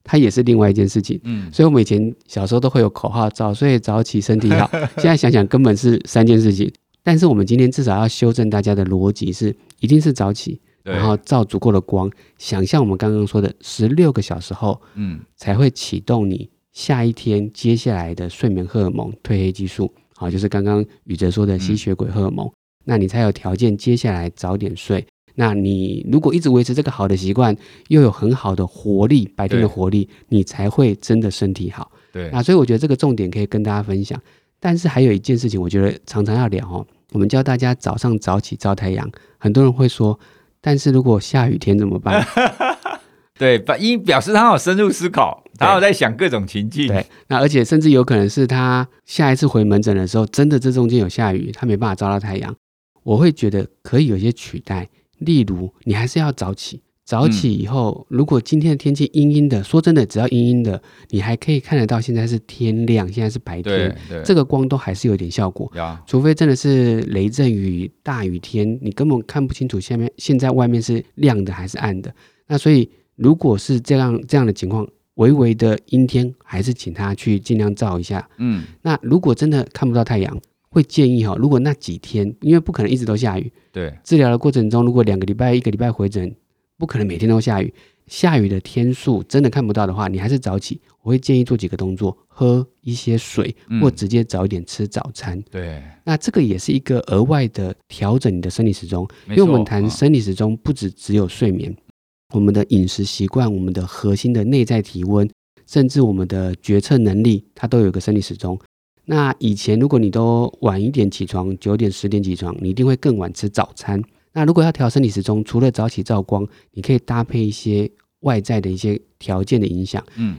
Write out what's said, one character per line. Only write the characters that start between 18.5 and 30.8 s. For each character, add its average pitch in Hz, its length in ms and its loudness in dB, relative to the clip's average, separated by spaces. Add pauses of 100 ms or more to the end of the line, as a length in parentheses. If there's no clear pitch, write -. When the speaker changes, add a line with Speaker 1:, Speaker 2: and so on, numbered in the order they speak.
Speaker 1:
荷 101 200 -2
尔 90 60 0
蒙 90 220 -6 (100)
褪 107 160 -2
黑 95 140 0
激 95 140 -8
素。 92 260 -4 (220)
好， 90 160 -8
就 92 80 -2
是 101 100 -2
刚 98 160 -2
刚 104 180 2 (220)
宇 101 100 -8
哲 90 160 0
说 104 140 0
的 98 140 0
吸 95 180 -2
血 101 180 -4
鬼 92 140 -4
荷 98 160 -2
尔 95 60 -2
蒙， 92 160 -6
Speaker 2:
嗯。 - 60 -12 (340)
Speaker 1:
那 120 100 0
你 98 100 2
才 113 140 -2
有 107 100 2
条 92 240 -4
件 107 220 0
接 123 180 0
下 120 200 -2
来 87 200 -6
早 92 220 -6
点 101 180 -6
睡。 92 300 -4 (340)
那 113 140 0
你 98 580 -2
如 135 80 4
果 156 160 2
一 175 60 0
直 160 80 -2
维 123 160 4
持 123 80 -4
这 139 100 0
个 143 80 -6
好 98 160 -2
的 98 80 0
习 95 200 -2
惯， 117 200 2 (340)
又 156 120 6
有 127 100 6
很 110 240 0
好 98 220 -2
的 92 100 0
活 101 400 0
力， 127 300 4
白 98 100 -2
天 117 140 0
的 110 80 4
活 95 220 -2
力， 101 160 0
Speaker 2:
对。 - 80 -18 (160)
Speaker 1:
你 104 120 4
才 101 280 -4
会 120 240 2